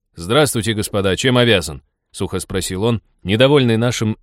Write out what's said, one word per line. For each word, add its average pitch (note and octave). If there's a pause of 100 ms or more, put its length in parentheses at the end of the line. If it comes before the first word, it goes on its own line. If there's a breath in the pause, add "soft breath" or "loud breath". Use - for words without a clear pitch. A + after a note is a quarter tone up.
(140)
"Здравствуйте, A2+
господа, G2
чем B2+
обязан?" F#2 (280)
сухо F#2
спросил F#2+
он, A#2 (200)
недовольный B2
нашим A2+